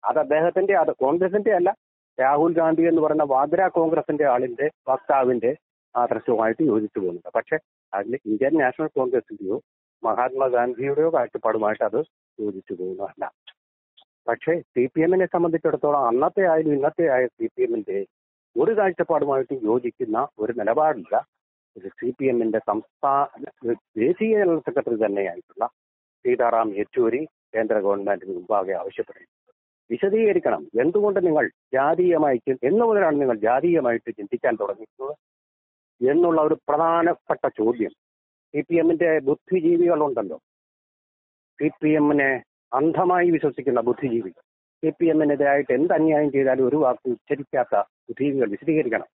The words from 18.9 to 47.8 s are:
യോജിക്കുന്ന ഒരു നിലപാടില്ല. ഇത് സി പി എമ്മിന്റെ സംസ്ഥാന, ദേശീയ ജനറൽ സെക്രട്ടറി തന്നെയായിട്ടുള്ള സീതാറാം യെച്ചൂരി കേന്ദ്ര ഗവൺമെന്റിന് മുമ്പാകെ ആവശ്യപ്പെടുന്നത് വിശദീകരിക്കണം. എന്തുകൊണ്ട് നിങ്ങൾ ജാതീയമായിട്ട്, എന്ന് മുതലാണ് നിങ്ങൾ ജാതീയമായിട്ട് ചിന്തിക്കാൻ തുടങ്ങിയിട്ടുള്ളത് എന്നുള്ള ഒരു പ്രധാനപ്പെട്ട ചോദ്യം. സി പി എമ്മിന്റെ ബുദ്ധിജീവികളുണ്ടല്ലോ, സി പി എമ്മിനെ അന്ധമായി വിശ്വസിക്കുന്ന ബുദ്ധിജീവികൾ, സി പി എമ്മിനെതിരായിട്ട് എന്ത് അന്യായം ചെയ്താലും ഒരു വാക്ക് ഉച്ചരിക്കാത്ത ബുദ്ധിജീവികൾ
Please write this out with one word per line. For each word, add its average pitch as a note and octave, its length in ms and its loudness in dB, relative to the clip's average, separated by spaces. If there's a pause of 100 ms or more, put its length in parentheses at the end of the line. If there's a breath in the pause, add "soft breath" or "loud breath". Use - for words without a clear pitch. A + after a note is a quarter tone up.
യോജിക്കുന്ന A#2 640 -2 (100)
ഒരു G#2+ 140 -4
നിലപാടില്ല. A#2 720 -2 (500)
ഇത് F#2+ 120 -16
സി B2 300 -8
പി C#3 60 -6
എമ്മിന്റെ A2+ 340 0
സംസ്ഥാന, C3+ 840 -4 (520)
ദേശീയ G3+ 480 0
ജനറൽ E3+ 140 2
സെക്രട്ടറി A#2+ 480 -2
തന്നെയായിട്ടുള്ള G2 600 -4 (580)
സീതാറാം A2+ 540 0
യെച്ചൂരി A#2+ 500 -2 (260)
കേന്ദ്ര A2 240 0
ഗവൺമെന്റിന് G2 560 -2
മുമ്പാകെ F#2+ 380 -2
ആവശ്യപ്പെടുന്നത് - 600 -10 (580)
വിശദീകരിക്കണം. G3 720 0 (180)
എന്തുകൊണ്ട് F#3+ 460 2
നിങ്ങൾ D3+ 240 2 (220)
ജാതീയമായിട്ട്, D3+ 760 2
എന്ന് D3+ 340 0
മുതലാണ് F#3+ 360 2
നിങ്ങൾ B2+ 160 0
ജാതീയമായിട്ട് B2 760 0
ചിന്തിക്കാൻ A#2 500 -4
തുടങ്ങിയിട്ടുള്ളത് A2 560 -8 (920)
എന്നുള്ള E3 320 4
ഒരു D#3 120 2
പ്രധാനപ്പെട്ട E3 960 0
ചോദ്യം. A2+ 420 -2 (640)
സി D3 60 -2
പി E3+ 160 -4
എമ്മിന്റെ E3 420 2
ബുദ്ധിജീവികളുണ്ടല്ലോ, D3+ 1200 0 (1200)
സി D3+ 120 -2 (120)
പി D#3 60 0
എമ്മിനെ D3 540 2 (300)
അന്ധമായി F3 580 2
വിശ്വസിക്കുന്ന C#3 500 0
ബുദ്ധിജീവികൾ, A#2 600 -4 (400)
സി D#3+ 180 -2
പി E3+ 60 2
എമ്മിനെതിരായിട്ട് C#3+ 640 2
എന്ത് B2+ 200 2
അന്യായം D3+ 400 2
ചെയ്താലും C3 360 2
ഒരു C#3 80 0
വാക്ക് C3 320 0
ഉച്ചരിക്കാത്ത C3 680 -4
ബുദ്ധിജീവികൾ B2+ 720 -4